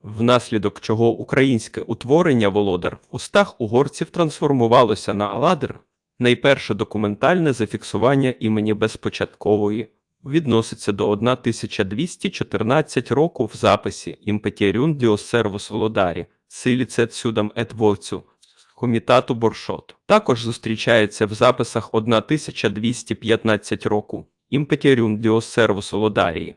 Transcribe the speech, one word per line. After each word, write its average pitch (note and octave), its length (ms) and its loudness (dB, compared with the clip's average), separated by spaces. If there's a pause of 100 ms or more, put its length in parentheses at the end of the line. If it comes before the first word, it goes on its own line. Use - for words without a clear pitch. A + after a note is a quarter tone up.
внаслідок G#2+ 760 0
чого A#2 300 2
українське C3 680 0
утворення B2+ 680 2
Володар F#2+ 500 0 (140)
в - 40 -10
устах - 440 0
угорців B2+ 500 0
трансформувалося B2 1040 2
на G2+ 120 -2
Аладр. C3+ 480 -2 (440)
Найперше B2 560 2
документальне A2+ 800 0
зафіксування A#2+ 880 0
імені G#2+ 340 0
без A2 220 -2
початкової G#2 920 -2 (360)
відноситься B2+ 680 -2
до G2+ 160 -2
одна A2+ 280 0
тисяча A2 480 -4
двісті C3 460 -6
чотирнадцять C3 800 -2
року C#3 360 0
в - 100 -12
записі - 640 0
Імпетірюн G#2 760 0
Діосервус G#2+ 760 0
Володарі, F#2+ 560 -2 (220)
Силіцет B2 640 -2
Сюдам G#2+ 440 -2
ет A2+ 160 -6
Вовцю, G#2 500 -2 (540)
комітату B2 580 2
Боршот. A2 640 -4 (100)
Також D#3+ 360 2
зустрічається A2+ 840 0
в G#2 80 -6
записах B2 600 0
одна A2 260 2
тисяча - 480 -4
двісті A2 460 -4
п'ятнадцять A2 720 -2
року G#2 400 -4 (240)
Імпетірюн C3 680 2
Діосервус A2 760 0
Володарі F#2 640 -2